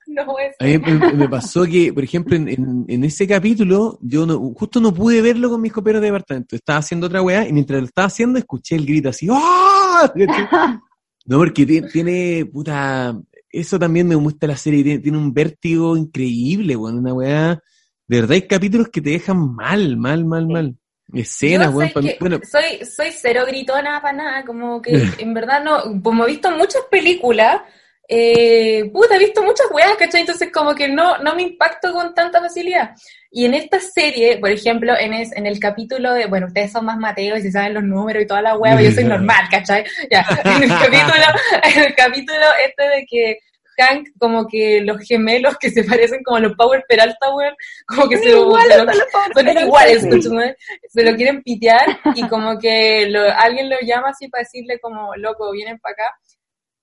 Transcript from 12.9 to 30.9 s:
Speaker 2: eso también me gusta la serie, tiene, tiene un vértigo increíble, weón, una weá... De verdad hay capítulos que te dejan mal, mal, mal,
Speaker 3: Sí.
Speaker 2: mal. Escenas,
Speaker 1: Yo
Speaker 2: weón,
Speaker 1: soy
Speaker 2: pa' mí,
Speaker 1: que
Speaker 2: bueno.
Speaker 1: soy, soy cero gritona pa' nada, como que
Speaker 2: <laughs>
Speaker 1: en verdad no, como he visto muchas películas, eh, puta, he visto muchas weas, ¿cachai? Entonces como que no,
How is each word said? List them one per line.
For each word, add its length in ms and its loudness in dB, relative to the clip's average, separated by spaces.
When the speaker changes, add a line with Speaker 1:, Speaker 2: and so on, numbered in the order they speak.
Speaker 2:
eso 280 -4
también 300 2
me 60 2
gusta 320 -2
la 100 -4
serie, 260 0
tiene, 180 0
tiene 180 -2
un 160 -2
vértigo 640 -2
increíble, 800 -4
weón, 220 -6
una 140 -4
weá... 500 -2
De 120 0
verdad 120 0
hay 160 2
capítulos 400 0
que 140 -8
te 80 -4
dejan 440 -2
mal, 440 -2
mal, 260 -2
mal, 220 -4
Speaker 3:
Sí. 60 -4
Speaker 2:
mal. 240 -4
Escenas, 560 -2
Speaker 1:
Yo 80 -2
Speaker 2:
weón, 140 0
Speaker 1:
soy 40 -12
Speaker 2:
pa' 60 -2
mí, 80 -2
Speaker 1:
que 120 -6
Speaker 2:
bueno. 200 -2
Speaker 1:
soy, 360 -2
soy 260 -8
cero 340 -2
gritona 540 -6
pa' 140 -6
nada, 320 -8
como 340 -10
que 120 -4
Speaker 2:
<laughs> 260 0
Speaker 1:
en 160 -8
verdad 280 -2
no, 400 -4
como 220 0
he 40 2
visto 240 -2
muchas 380 0
películas, 720 2
eh, 840 2
puta, 220 4
he 60 4
visto 220 2
muchas 280 2
weas, 260 4
¿cachai? 260 0
Entonces 300 -4
como 220 0
que 140 -4
no, 300 2